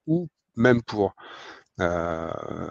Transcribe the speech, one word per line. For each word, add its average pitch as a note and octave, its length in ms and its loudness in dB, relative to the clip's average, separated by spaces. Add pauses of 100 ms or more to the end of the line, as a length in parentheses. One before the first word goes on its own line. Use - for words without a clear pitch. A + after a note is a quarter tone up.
ou E3 220 0 (260)
même A#2+ 260 6
pour, G#2 320 0 (680)
euh, E2+ 500 -2 (400)